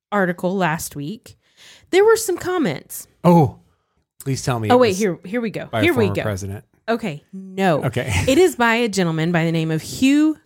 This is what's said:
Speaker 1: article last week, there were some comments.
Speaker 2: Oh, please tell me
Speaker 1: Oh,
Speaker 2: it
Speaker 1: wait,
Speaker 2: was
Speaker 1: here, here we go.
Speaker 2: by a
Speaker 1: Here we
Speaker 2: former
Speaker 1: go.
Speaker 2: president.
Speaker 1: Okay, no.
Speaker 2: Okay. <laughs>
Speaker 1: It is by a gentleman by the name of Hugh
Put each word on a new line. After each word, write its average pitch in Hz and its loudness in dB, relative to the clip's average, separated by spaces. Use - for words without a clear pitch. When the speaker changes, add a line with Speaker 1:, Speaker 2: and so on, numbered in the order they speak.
Speaker 1:
article 185 0
last 165 -4
week, 147 -12
there 381 6
were 440 2
some 381 -4
comments. 339 -6
Speaker 2:
Oh, 170 4
please 135 -6
tell 127 -2
me 107 0
Speaker 1:
Oh, 247 6
Speaker 2:
it 254 6
Speaker 1:
wait, 247 4
Speaker 2:
was 185 -2
Speaker 1:
here, 190 -2
here 214 -6
we 226 -4
go. 151 -10
Speaker 2:
by 113 -4
a - 2
Speaker 1:
Here 339 2
we 233 2
Speaker 2:
former 196 -2
Speaker 1:
go. 160 -4
Speaker 2:
president. 101 -6
Speaker 1:
Okay, 220 -6
no. 190 -2
Speaker 2:
Okay. - -4
<laughs> - -4
Speaker 1:
It 262 4
is 349 4
by 233 2
a 240 0
gentleman 170 0
by 165 2
the 165 0
name 160 0
of 160 -2
Hugh 302 2